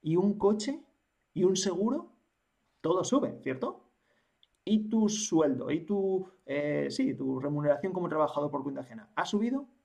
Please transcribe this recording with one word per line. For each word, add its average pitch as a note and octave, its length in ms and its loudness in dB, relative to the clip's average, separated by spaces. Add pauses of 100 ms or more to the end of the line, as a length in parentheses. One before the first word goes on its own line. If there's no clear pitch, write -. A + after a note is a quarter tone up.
¿Y D#3+ 160 0
un G3 220 2
coche? G#3+ 440 0 (520)
¿Y - 100 2
un F#3+ 120 4
seguro? G3 540 -2 (720)
Todo F3 240 2
sube, - 380 0
¿cierto? C3 420 -4 (800)
¿Y G#3+ 240 2
tu G#3+ 220 2
sueldo? D3 600 0
¿Y D#3+ 100 0
tu, F#3+ 460 0 (200)
eh, D3 420 -2
sí, - 260 0
tu C3 240 -4
remuneración D3 540 0
como F3 160 -2
trabajador D3 420 0
por C#3 120 -4
cuenta C3+ 180 -6
ajena? A#2 340 -16
¿Ha F3 120 -2
subido? A#3+ 400 0 (180)